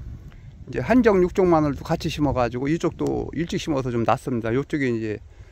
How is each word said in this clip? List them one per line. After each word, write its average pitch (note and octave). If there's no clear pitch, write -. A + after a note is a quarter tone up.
이제 -
한정 G#3
육종 F3+
마늘도 D3+
같이 E3+
심어가지고 B2+
이쪽도 D3
일찍 E3+
심어서 C3
좀 A#2
낫습니다. A2+
이쪽이 C3+
이제 G#2+